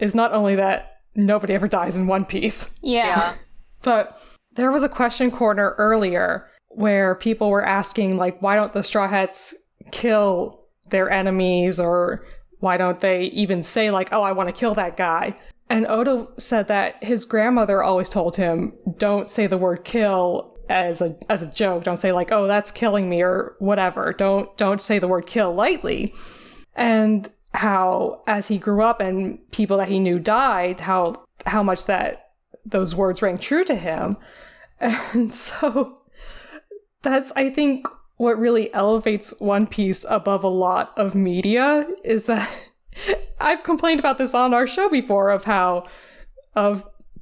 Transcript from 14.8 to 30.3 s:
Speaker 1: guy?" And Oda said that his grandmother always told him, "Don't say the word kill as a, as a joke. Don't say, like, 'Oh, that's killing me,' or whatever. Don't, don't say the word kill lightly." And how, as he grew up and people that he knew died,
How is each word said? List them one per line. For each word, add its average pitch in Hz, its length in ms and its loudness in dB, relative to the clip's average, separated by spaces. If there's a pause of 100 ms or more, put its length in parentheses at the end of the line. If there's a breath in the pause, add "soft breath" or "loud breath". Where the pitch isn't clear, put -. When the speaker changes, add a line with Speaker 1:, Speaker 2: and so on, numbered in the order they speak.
Speaker 1:
guy?" 185 380 0 (360 loud breath)
And 226 160 0
Oda 233 420 0 (100)
said 214 300 0
that 196 340 -2
his 214 220 -2
grandmother 220 580 2
always 185 260 2
told 175 280 -2
him, 170 360 0 (260)
"Don't 202 300 0
say 208 180 0
the 190 120 0
word 175 260 0
kill 190 720 0 (120)
as 175 320 0
a, 165 160 -2 (120)
as 196 140 -2
a 160 40 -10
joke. 180 380 -2
Don't 175 140 -2
say, 190 140 0
like, 180 200 0
'Oh, 202 140 2
that's 208 240 0
killing 208 380 0
me,' 175 140 2
or - 360 0
whatever. 190 540 0
Don't, 196 440 0
don't 202 260 0
say 208 160 2
the 180 100 0
word 180 180 0
kill 196 280 0
lightly." 233 580 -2 (640 loud breath)
And 214 540 2 (260)
how, 185 720 0
as 208 220 -2
he 208 100 0
grew 208 240 2
up 226 180 2
and 190 380 -2 (120)
people 196 280 0
that 190 100 0
he 196 100 0
knew 180 200 2
died, 190 600 0